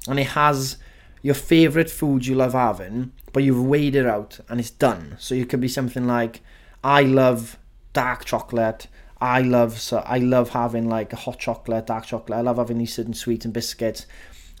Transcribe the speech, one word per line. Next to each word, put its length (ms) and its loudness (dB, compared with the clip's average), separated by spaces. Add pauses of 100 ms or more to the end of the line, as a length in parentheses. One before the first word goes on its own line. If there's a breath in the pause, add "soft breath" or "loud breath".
and 100 0
it 80 0
has 480 0 (460 soft breath)
your 120 0
favourite 560 4
food 360 0
you 100 0
love 160 2
having, 600 -2 (180)
but 100 2
you've 240 4
weighed 300 2
it 100 4
out 440 -4
and 100 -4
it's 100 -6
done. 480 -2
So 160 -8
it 140 -2
could 140 -2
be 80 -2
something 360 -4
like, 360 -2 (420 soft breath)
"I 200 6
love 540 2 (360)
dark 320 -2
chocolate. 640 -2 (340 soft breath)
I 200 2
love, 380 2
so 200 -4
I 180 -2
love 320 2
having, 400 -2
like, 240 -4
a 20 -8
hot 240 -10
chocolate, 460 -4
dark 200 -6
chocolate. 320 -6
I 40 0
love 160 0
having 200 -2
these 160 -4
certain 200 -6
sweets 320 -4
and 80 -6
biscuits. 520 -6 (560 loud breath)